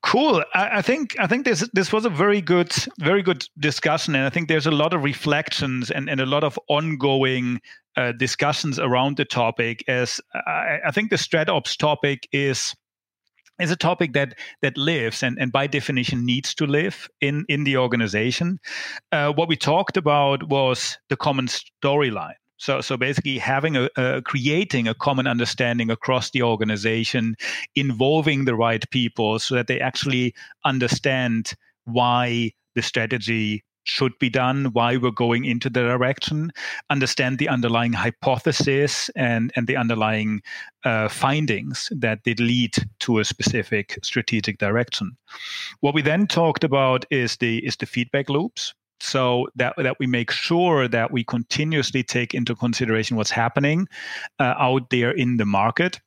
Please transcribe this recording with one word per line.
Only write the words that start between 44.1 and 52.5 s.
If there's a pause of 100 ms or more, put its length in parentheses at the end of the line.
direction. (640)
What
we
then
talked
about
is
the,
is
the
feedback
loops. (260)
So (100)
that,
that
we
make
sure
that
we
continuously
take
into